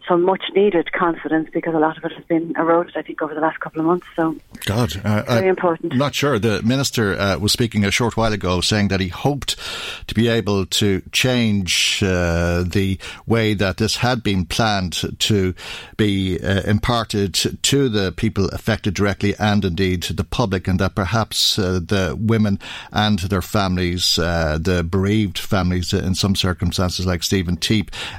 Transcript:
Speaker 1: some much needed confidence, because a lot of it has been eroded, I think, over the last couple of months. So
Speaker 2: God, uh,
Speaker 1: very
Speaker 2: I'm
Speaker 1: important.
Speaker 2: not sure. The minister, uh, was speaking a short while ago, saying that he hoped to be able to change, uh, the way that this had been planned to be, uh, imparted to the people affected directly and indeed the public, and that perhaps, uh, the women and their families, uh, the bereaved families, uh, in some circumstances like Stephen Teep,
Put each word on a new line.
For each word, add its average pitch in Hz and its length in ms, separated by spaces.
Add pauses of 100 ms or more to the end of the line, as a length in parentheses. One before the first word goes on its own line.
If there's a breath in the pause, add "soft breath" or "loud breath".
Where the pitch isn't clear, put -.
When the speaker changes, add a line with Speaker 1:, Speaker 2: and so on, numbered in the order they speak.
Speaker 1:
some 175 140
much 185 200 (100)
needed 190 380
confidence, 160 600
because 165 200
a 160 60
lot 160 180
of - 60
it 165 80
has - 140
been 165 320
eroded, 170 400
I 160 40
think, - 200
over 156 120
the 156 60
last 160 220
couple 160 180
of 160 80
months. 175 260
So 165 220 (300)
Speaker 2:
God, 107 320
uh, 104 280
Speaker 1:
very 117 180
Speaker 2:
I'm - 40
Speaker 1:
important. 170 480
Speaker 2:
not 127 180
sure. 139 240
The 104 260
minister, 113 540
uh, 95 220
was 101 140
speaking 107 320
a 101 40
short 113 280
while 113 160
ago, 92 260
saying 101 300
that 95 100
he 92 80
hoped 135 480 (520 loud breath)
to - 60
be 113 140
able 101 380
to 98 360 (120)
change, 110 920
uh, 87 600
the 95 360 (260 loud breath)
way 110 280
that 95 240
this 110 180
had 123 260
been 95 240
planned 95 720
to 95 360 (400 loud breath)
be, 95 460
uh, 98 220
imparted 104 680 (300)
to 139 240
the 101 240
people 98 380
affected - 440
directly 101 460
and 104 240
indeed 92 400
the 82 220
public, 98 420
and 90 140
that 95 120
perhaps, - 640
uh, 92 240
the 87 380
women 107 400 (320 loud breath)
and 104 280
their 92 220
families, 90 760
uh, 82 400
the 87 240
bereaved 98 540
families, 90 560
uh, 98 60
in 92 160
some 98 200
circumstances 90 680
like 90 180
Stephen 90 320
Teep, 104 360 (280 loud breath)